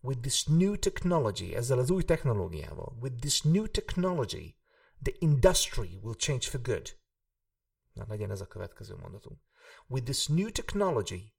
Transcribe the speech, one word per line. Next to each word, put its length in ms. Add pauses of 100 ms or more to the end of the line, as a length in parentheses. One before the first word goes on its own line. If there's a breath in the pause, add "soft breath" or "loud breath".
with 160
this 220
new 320
technology, 760
ezzel 260
az 100
új 140
technológiával, 960
with 180
this 220
new 260
technology, 880 (460 soft breath)
the 160
industry 800
will 140
change 340
for 120
good. 380 (960)
Na, 140
legyen 240
ez 100
a 60
következő 480
mondatunk. 460 (460 loud breath)
With 180
this 220
new 220
technology 880